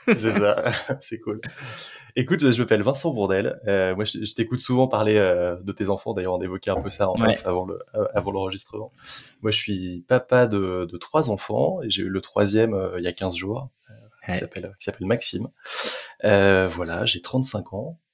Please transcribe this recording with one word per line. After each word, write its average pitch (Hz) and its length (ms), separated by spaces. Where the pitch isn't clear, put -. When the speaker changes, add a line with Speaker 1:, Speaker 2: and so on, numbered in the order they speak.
Speaker 1:
c'est 110 260
ça, 104 400
<laughs> 135 160
c'est 113 180
cool. 110 240
Écoute, 143 320
je 120 120
m'appelle 110 220
Vincent 143 280
Bourdel. 101 560
Euh, 95 300
moi, 107 80
je, - 200
je - 100
t'écoute 123 260
souvent 127 260
parler, 107 300
euh, 90 460
de 98 100
tes 98 160
enfants. 101 260
D'ailleurs, 92 200
on 90 80
évoquait 92 280
un 90 100
peu 87 80
ça 95 200
en 101 120
Speaker 2:
Ouais. 113 120
Speaker 1:
off - 120
avant 90 220
le, 92 140
euh, 104 180
avant 98 160
l'enregistrement. 98 600
Moi, 110 80
je 107 80
suis 92 480
papa 123 400
de, 95 380
de 85 120
trois 151 340
enfants 139 520
et 110 80
j'ai 98 120
eu 95 60
le 95 120
troisième, 104 540
euh, 92 240
il 87 60
y 90 40
a 87 40
quinze 92 240
jours, 98 320
euh, 107 40
Speaker 2:
Ouais. - 380
Speaker 1:
qui 185 60
s'appelle, - 400
qui - 60
s'appelle - 220
Maxime. 113 420
Euh, 98 460
voilà, 85 340
j'ai 87 160
trente-cinq 131 540
ans. 147 240